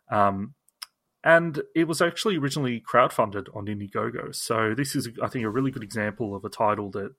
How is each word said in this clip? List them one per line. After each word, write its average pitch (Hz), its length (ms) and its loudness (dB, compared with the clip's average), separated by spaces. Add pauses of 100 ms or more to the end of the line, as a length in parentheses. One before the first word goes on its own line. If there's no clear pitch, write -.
(100)
Um, 101 420 2 (720)
and 165 380 6 (120)
it 165 140 4
was 165 140 0
actually 175 340 0
originally 135 440 -2
crowdfunded 110 640 2 (100)
on 101 100 -8
Indiegogo. 107 680 -6
So 110 420 0
this 139 180 -2
is, 120 140 -2 (140)
I 117 60 -2
think, 120 160 -4
a 107 60 -2
really 131 200 0
good 113 140 -8
example 104 520 -4
of 98 80 -10
a 107 60 -8
title 104 400 0
that, 101 280 -8